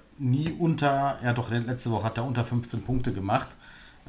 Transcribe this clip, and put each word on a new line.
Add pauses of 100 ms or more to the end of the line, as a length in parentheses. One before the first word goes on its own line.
(180)
nie
unter,
ja
doch,
letzte
Woche
hat
er
unter
fünfzehn
Punkte
gemacht. (600)